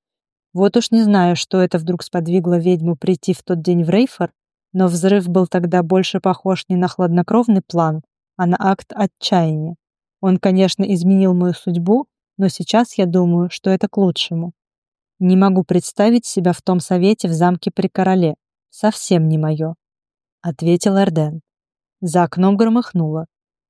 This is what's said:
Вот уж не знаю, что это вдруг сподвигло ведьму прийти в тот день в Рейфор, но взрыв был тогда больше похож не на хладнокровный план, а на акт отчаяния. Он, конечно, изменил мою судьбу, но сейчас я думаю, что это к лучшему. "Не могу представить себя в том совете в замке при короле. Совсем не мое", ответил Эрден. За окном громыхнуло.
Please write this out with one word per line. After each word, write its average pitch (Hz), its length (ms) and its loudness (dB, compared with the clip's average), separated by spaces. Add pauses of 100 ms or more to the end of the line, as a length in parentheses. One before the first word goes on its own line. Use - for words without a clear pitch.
(520)
Вот 196 240 0
уж 240 140 0
не 226 120 4
знаю, 185 340 4
что - 240 -2
это 180 180 0
вдруг 165 240 -4
сподвигло 175 560 0
ведьму 170 380 0
прийти 185 380 -2
в - 100 -8
тот 175 180 -4
день 175 220 2
в 160 60 0
Рейфор, 196 420 0 (400)
но 185 160 2
взрыв 180 400 0
был 180 180 0
тогда 180 360 -2
больше 185 360 -2
похож 185 500 -2
не 185 80 -2
на 180 120 0
хладнокровный 190 720 0
план, 160 420 -2 (340)
а 180 100 -2
на 180 120 2
акт - 360 -4
отчаяния. 165 840 -2 (440)
Он, 190 180 2
конечно, 190 440 0
изменил 190 520 2
мою 175 180 0
судьбу, 180 540 -2 (320)
но 190 100 2
сейчас - 460 -2
я 190 100 0
думаю, 175 460 2
что - 200 -4
это 190 160 0
к - 120 -8
лучшему. 170 540 -2 (640)
"Не 185 180 4
могу 190 260 4
представить 208 640 0
себя 175 300 -2
в - 80 -10
том 180 180 0
совете 185 480 0
в 170 40 -2
замке 175 380 0
при 185 180 -2
короле. 185 480 0 (340)
Совсем 175 580 0
не 156 80 2
мое", 156 380 -4 (640)
ответил 175 560 0
Эрден. 160 460 0 (580)
За 175 220 0
окном 190 340 2
громыхнуло. 175 680 -2 (440)